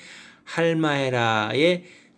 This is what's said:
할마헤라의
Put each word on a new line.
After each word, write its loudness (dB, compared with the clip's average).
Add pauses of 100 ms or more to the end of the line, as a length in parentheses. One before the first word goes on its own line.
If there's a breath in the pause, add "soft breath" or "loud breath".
(440 loud breath)
할마헤라의 0 (340 loud breath)